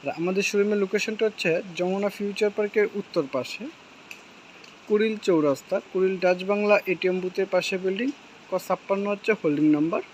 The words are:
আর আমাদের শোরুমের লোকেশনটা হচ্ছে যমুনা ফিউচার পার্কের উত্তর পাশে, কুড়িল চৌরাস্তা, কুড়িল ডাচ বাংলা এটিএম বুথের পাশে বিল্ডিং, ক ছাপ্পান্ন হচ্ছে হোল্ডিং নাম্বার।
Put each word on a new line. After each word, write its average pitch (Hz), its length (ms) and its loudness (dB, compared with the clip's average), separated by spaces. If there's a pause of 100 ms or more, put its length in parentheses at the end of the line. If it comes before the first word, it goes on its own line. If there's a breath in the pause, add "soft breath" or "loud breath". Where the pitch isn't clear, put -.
আর 139 140 -4
আমাদের 185 260 0
শোরুমের 208 340 2
লোকেশনটা 208 480 -2
হচ্ছে 185 360 0 (140)
যমুনা 190 340 0
ফিউচার 202 400 -2
পার্কের 208 460 0
উত্তর 185 360 -2
পাশে, 127 320 -6 (1200)
কুড়িল 214 300 2
চৌরাস্তা, 165 640 0 (120)
কুড়িল 190 260 0
ডাচ 180 240 2
বাংলা 208 420 2
এটিএম 185 340 0
বুথের 185 260 -2
পাশে 185 320 0
বিল্ডিং, 190 320 -2 (400)
ক 185 180 -2
ছাপ্পান্ন 196 400 -2
হচ্ছে 202 240 -2
হোল্ডিং 151 340 2
নাম্বার। 156 360 2 (120)